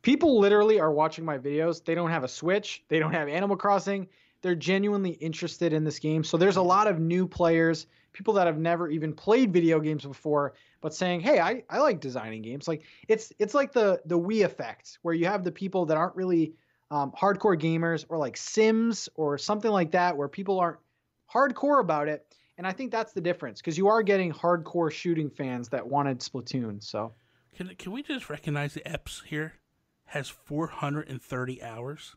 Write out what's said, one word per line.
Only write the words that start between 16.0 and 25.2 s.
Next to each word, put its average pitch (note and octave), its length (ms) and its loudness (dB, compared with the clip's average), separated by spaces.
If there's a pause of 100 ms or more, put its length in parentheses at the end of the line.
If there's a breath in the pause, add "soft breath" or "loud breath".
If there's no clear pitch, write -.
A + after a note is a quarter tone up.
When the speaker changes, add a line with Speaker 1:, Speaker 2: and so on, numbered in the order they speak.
Speaker 1:
really, E3+ 380 0 (380 loud breath)
um, C#3+ 220 -2
hardcore F#3+ 460 2
gamers E3 480 0
or, E3 120 -6
like, C3+ 180 -4
Sims A3 760 0
or C#3+ 240 -2
something G#3+ 320 -2
like F3+ 200 2
that, F3+ 260 2
where C#3+ 100 -4
people F#3+ 320 -2
aren't E3+ 180 0 (560)
hardcore C#4 460 2
about D#3 300 0
it. D3+ 180 -6 (320 soft breath)
And F3+ 80 -6
I F#3+ 60 -2
think B3 180 -8
that's A3+ 220 -4
the F#3+ 80 -6
difference, D#3+ 400 -4
'cause E3 160 -6
you F#3+ 100 4
are A3 160 6
getting F#3+ 280 2
hardcore E3+ 600 0
shooting D#3 400 -2